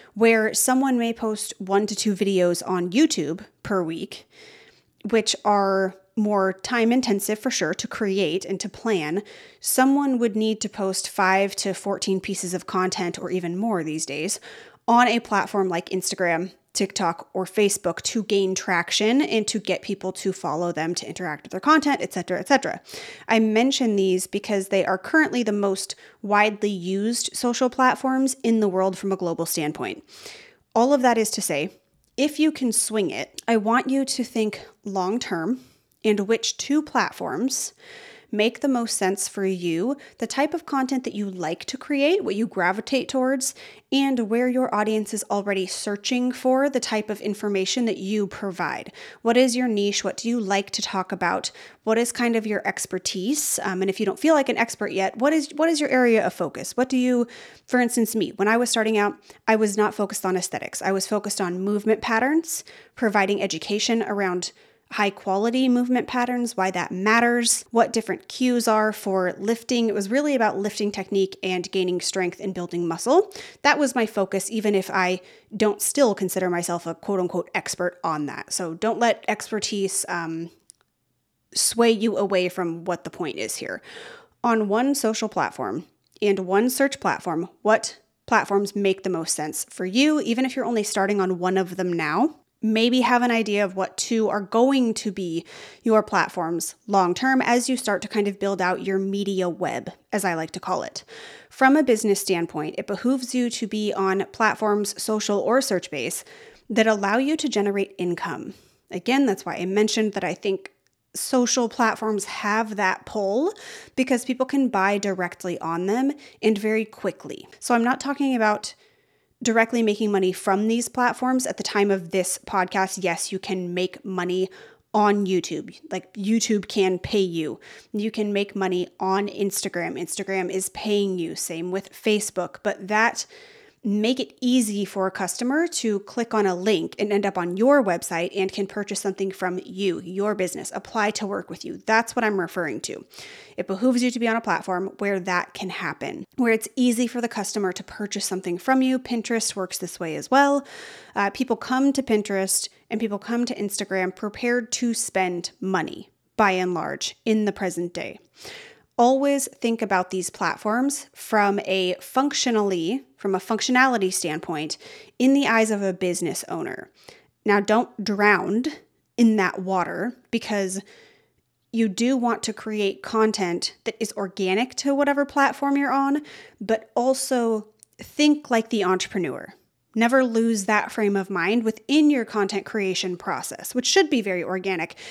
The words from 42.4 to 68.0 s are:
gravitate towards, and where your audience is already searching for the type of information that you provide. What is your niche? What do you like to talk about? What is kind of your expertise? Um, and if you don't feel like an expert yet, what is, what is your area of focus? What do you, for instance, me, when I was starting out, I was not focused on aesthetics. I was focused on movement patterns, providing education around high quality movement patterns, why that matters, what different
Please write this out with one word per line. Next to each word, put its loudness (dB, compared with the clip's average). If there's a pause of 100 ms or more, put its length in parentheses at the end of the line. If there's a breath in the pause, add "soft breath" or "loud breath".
gravitate 0
towards, -2 (360 loud breath)
and 2
where 2
your 0
audience 0
is -4
already 0
searching -2
for 2
the -2
type -4
of -8
information -2
that 0
you -2
provide. -6 (300 loud breath)
What 4
is 4
your 0
niche? 0
What -6
do -6
you 0
like -2
to -6
talk -4
about? -2 (340 loud breath)
What 2
is 0
kind 0
of -2
your -2
expertise? -2
Um, -2
and 0
if -2
you 0
don't -2
feel 6
like 2
an -2
expert -2
yet, -2
what 2
is, 0
what 2
is 2
your -2
area 4
of -2
focus? -6
What 0
do 2
you, 2 (400 loud breath)
for 2
instance, 2
me, 0
when 0
I 4
was 0
starting 2
out, 2 (300 loud breath)
I 4
was 2
not 4
focused -2
on 0
aesthetics. -6
I 0
was -2
focused -2
on -2
movement 0
patterns, 0 (320 loud breath)
providing 0
education 0
around -2 (400 soft breath)
high 2
quality 0
movement 2
patterns, -2
why 0
that -4
matters, 2 (100)
what 4
different -2